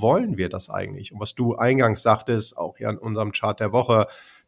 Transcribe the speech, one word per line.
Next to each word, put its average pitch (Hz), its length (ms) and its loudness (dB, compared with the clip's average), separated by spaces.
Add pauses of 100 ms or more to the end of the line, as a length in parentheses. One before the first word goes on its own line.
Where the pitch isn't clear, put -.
wollen 160 360 2
wir 92 120 -2
das - 200 -10
eigentlich? 98 440 -8
Und 104 80 -14
was - 160 -10
du 120 180 0
eingangs 120 480 2
sagtest, 110 560 0
auch - 180 -8
hier 113 120 -6
an 107 100 -4
unserem 107 320 -4
Chart - 300 -2
der 104 120 -2
Woche, 117 360 4 (400)